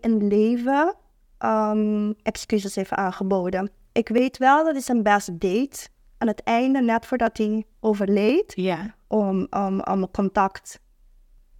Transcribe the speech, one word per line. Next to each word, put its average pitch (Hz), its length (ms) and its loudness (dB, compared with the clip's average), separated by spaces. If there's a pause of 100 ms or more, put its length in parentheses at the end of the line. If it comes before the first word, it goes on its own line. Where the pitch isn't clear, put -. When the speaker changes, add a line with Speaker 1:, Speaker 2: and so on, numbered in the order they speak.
Speaker 1:
in 214 260 2
leven, 240 680 2 (420)
ehm, 214 760 0 (120)
excuses 202 520 -4
heeft 196 160 -4
aangeboden. 190 800 -2 (220)
Ik 233 160 0
weet 247 300 0
wel 269 260 4
dat 320 100 2
hij 269 80 -4
zijn 240 220 0
best 196 360 0
deed 208 520 -2 (260)
aan 233 100 -2
het - 160 -4
einde, 254 380 2
net 226 240 0
voordat 233 320 -2
hij 214 280 -2 (140)
overleed, 214 760 2
Speaker 2:
Ja. 185 400 -4 (120)
Speaker 1:
om, 196 420 0
om, 196 320 -2
om 190 300 -2
contact, - 680 -2 (800)